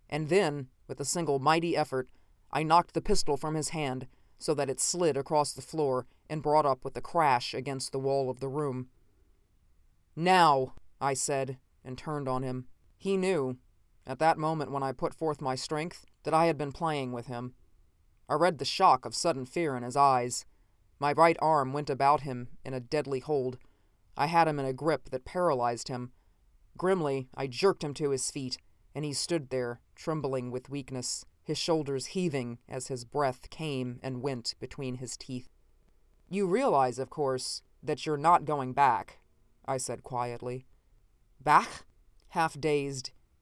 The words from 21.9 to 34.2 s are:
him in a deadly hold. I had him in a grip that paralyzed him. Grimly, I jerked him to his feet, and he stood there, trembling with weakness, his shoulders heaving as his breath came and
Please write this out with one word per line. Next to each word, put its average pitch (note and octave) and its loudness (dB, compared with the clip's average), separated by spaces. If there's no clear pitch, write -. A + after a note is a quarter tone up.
him B2 -8
in C3 -8
a B2+ -6
deadly C#3 -2
hold. B2+ -2
I C#3+ 2
had E3 4
him D3 0
in C#3 -2
a C3+ -2
grip C#3+ -2
that - -8
paralyzed B2+ 0
him. B2 -8
Grimly, D3+ 0
I C3+ -4
jerked F3+ 0
him D3 -4
to C#3+ -2
his C3 -2
feet, C3+ -8
and D#3 -6
he C#3+ -4
stood D3 -4
there, B2 -4
trembling C3+ -4
with B2+ -8
weakness, C3 -8
his D3+ -6
shoulders C#3 -2
heaving C#3 -4
as C3 -8
his B2+ -8
breath C3+ -4
came B2+ -6
and B2+ -8